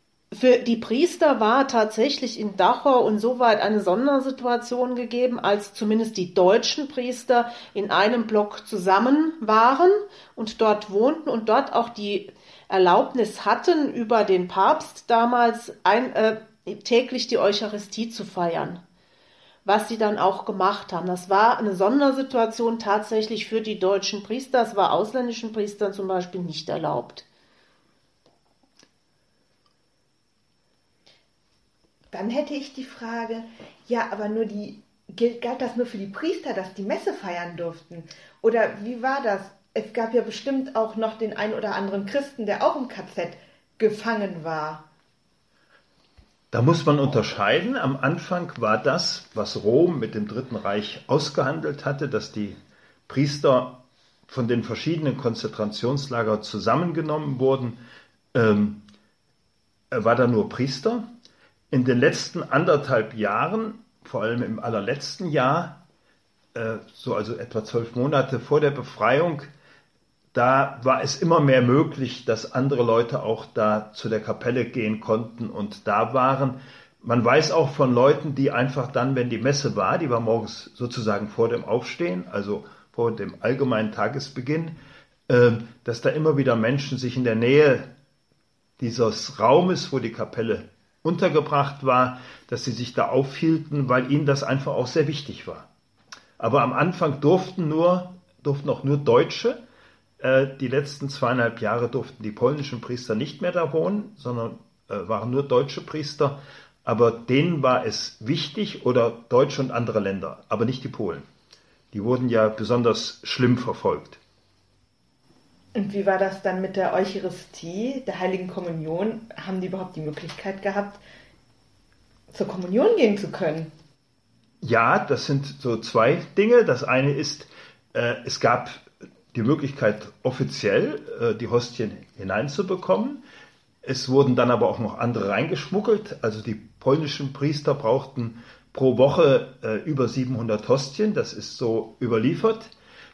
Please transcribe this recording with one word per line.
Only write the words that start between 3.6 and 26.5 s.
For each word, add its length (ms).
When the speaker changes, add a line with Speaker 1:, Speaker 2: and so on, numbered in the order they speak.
Speaker 1:
eine 180
Sondersituation 1160
gegeben, 420
als 360
zumindest 420
die 180
deutschen 540
Priester 640
in 200
einem 340
Block 400
zusammen 760
waren 520
und 260
dort 300
wohnten 380
und 200
dort 240
auch 180
die 420
Erlaubnis 800
hatten, 500
über 300
den 240
Papst 580
damals 640
ein-, 320
äh, 220
täglich 460
die 100
Eucharistie 720
zu 140
feiern, 560
was 220
sie 100
dann 200
auch 280
gemacht 460
haben. 140
Das 220
war 300
eine 160
Sondersituation 1040
tatsächlich 680
für 140
die 180
deutschen 440
Priester. 420
Das 100
war 160
ausländischen 640
Priestern 400
zum 160
Beispiel 320
nicht 300